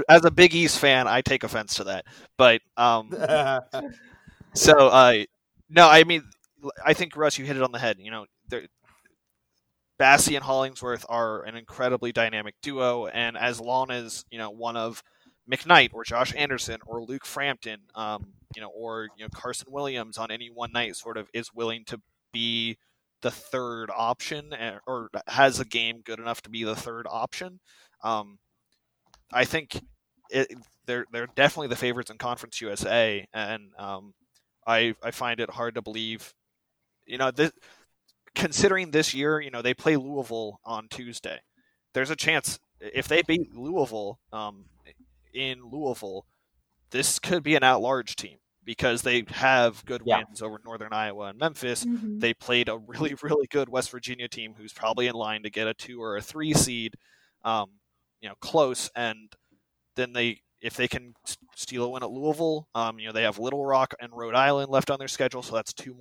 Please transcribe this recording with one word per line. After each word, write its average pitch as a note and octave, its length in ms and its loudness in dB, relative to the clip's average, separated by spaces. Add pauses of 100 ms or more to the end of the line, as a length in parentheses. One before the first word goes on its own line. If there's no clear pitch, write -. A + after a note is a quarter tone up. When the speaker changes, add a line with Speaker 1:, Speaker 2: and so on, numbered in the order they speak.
Speaker 1:
as E3 160 12
a E3 60 8
Big F3+ 240 8
East E3+ 240 2
fan, C3 300 6
I B2 140 2
take C3+ 200 0
offense G#2+ 320 -4
to G2+ 100 -4
that. F#2+ 200 -6 (340)
But, A#2 220 10 (160)
um, A#2 340 2
Speaker 2:
<laughs> - 1400 -4
Speaker 1:
so, D3 320 10
uh, B2 380 10 (440)
no, E3 200 10
I D#3+ 160 12
mean, E3 180 0 (600)
I D3+ 100 6
think, D#3+ 220 -4
Russ, D3+ 200 2
you C3+ 80 -8
hit C#3 120 -4
it C3 80 0
on B2 80 -2
the A#2+ 80 -10
head. A2 180 -2
You G#2+ 140 -16
know, G#2+ 140 -12 (220)
they're, - 200 -8 (1300)
Bassey C#3+ 380 6
and C3+ 80 -6
Hollingsworth C3 640 -2
are A2+ 340 -2
an A2 140 -12
incredibly B2 560 -2
dynamic A2 500 -2
duo, B2 440 -2
and A#2 300 -4
as A#2 240 -2
long C3 300 -2
as, A#2+ 400 -10
you A#2+ 80 -12
know, G#2+ 120 -8
one A#2 260 -8
of A2+ 260 -6 (480)
McKnight C3 440 6
or A2+ 100 -12
Josh A#2+ 320 -2
Anderson B2+ 500 -4
or A#2 160 -10
Luke C3 220 -10
Frampton, B2 560 -6 (140)
um, G#2 400 -8 (200)
you A2 60 -16
know, G#2 80 -16
or, A2+ 480 -10
you G#2+ 80 -16
know, A2 100 -14
Carson - 360 -10
Williams C3 480 -8
on A2+ 120 -8
any A#2 180 -10
one A#2 240 -10
night A#2 240 -4
sort A2+ 200 -12
of G#2 160 -10
is A#2 220 -8
willing A2+ 320 -6
to A2+ 140 -12 (320)
be A#2 440 -4 (460)
the A#2+ 80 -2
third A#2 640 -8
option, D3 580 -4
eh, A2+ 240 -8 (100)
or A#2+ 220 -8 (200)
has C3 320 4
a B2+ 40 -6
game A#2 400 -4
good A2+ 160 -10
enough A#2 220 -8
to G#2 80 -20
be A2+ 140 -6
the A2 120 -4
third A#2 340 -12
option, F#3 480 -8 (440)
um, G#2+ 360 -4 (920)
I B2 140 4
think - 340 -6 (480)
it, C3 240 -2 (320)
they're, B2 260 -6
they're A#2 240 -8
definitely C#3+ 340 2
the A#2+ 80 -6
favorites B2 340 -4
in A2 80 -18
Conference A#2+ 420 -10
U A2 100 -8
S G2+ 140 -6
A, G#2 480 2
and, G#2 460 -8
um, G2 340 -12 (540)
I, A2+ 360 2
I A#2 80 -6
find A#2+ 300 -6
it A2+ 80 -4
hard A#2 280 -8
to A#2 60 -6
believe, A2 520 -10 (720)
you B2+ 100 -10
know, C3 140 0
this, D3 220 0 (840)
considering F#3 560 0
this D#3 220 2
year, D3+ 260 -2
you C#3 100 -12
know, A#2+ 120 -8
they B2+ 120 0
play D#3+ 220 2
Louisville A#2 680 -8
on A2+ 240 -10
Tuesday. A#2+ 520 -12 (540)
There's C3 160 0
a D#3 60 -4
chance, - 440 -2 (200)
if A#2 280 -8
they E3 140 4
beat E3 340 -2
Louisville, A#2+ 640 -6 (120)
um, G#2 340 -12 (680)
in B2+ 340 -8
Louisville, A#2 560 -8 (640)
this - 280 -2
could F3 240 -4
be D3+ 140 2
an C3 80 4
at-large B2 500 2
team E2+ 240 -14 (260)
because A#2 380 -2
they B2 260 0
have B2 560 2
good A#2+ 200 -8
Speaker 2:
Yeah. A2 140 4
Speaker 1:
wins G#2+ 240 -10
over G#2+ 220 -10
Northern A2 280 -12
Iowa G#2 340 -6
and G2 120 -14
Memphis. C3 460 -4
Speaker 3:
Mm-hmm. A3 360 -4
Speaker 1:
They A#2 140 0
played A#2+ 340 0
a A2+ 100 -6
really, A#2+ 440 -6
really D3 260 0
good C3+ 200 -2
West B2+ 220 -4
Virginia B2 380 -12
team A2 280 -14
who's G#2+ 160 -20
probably A2+ 360 -2
in A#2+ 60 -6
line G#2+ 280 -6
to A2 80 -10
get A2 160 -4
a A2 80 -4
two A#2+ 280 -16
or G#2+ 140 -6
a G#2 60 -8
three D#3 300 -4
seed, A#2+ 440 -2 (480)
um, G#2+ 260 -2 (500)
you A2 80 -16
know, G2 120 -16
close. C3+ 540 0
And A2 380 -6 (640)
then B2 160 -4
they, A#2+ 300 -2 (180)
if A#2 140 -10
they B2 140 -2
can B2 260 -10 (120)
s-, - 120 -12 (160)
steal B2 300 -8
a B2 40 -4
win B2+ 140 -10
at A2 80 -8
Louisville, D3+ 640 -2
um, A2+ 240 -4
you A2 80 -12
know, A2 60 -10
they A2 100 0
have G#2+ 160 0
Little C3 260 -6
Rock C3+ 360 0
and A#2+ 120 -18
Rhode A#2 220 -6
Island C#3 360 2
left C3+ 200 2
on C3+ 80 -2
their C3+ 100 -12
schedule, B2+ 340 -4
so A2+ 120 -10
that's A2 180 -4
two B2+ 280 -16